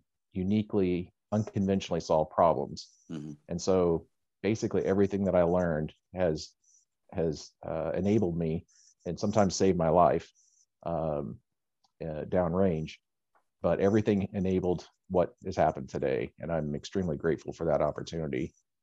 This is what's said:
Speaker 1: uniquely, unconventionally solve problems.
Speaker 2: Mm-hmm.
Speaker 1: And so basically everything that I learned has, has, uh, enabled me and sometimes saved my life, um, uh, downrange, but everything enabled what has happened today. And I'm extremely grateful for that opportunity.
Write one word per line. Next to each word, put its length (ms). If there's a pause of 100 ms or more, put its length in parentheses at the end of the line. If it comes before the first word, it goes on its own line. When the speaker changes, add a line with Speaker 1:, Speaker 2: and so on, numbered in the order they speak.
(320)
Speaker 1:
uniquely, 800 (200)
unconventionally 680
solve 300
problems. 580 (220)
Speaker 2:
Mm-hmm. 220 (160)
Speaker 1:
And 140
so 440 (360)
basically 420
everything 400
that 120
I 80
learned 500 (180)
has, 380 (600)
has, 380 (160)
uh, 280
enabled 420
me 300 (400)
and 120
sometimes 360
saved 240
my 120
life, 380 (560)
um, 520 (640)
uh, 220
downrange, 720 (680)
but 160
everything 540
enabled 540 (220)
what 260 (100)
has 120
happened 320
today. 520
And 100
I'm 240
extremely 420
grateful 360
for 140
that 140
opportunity. 720 (300)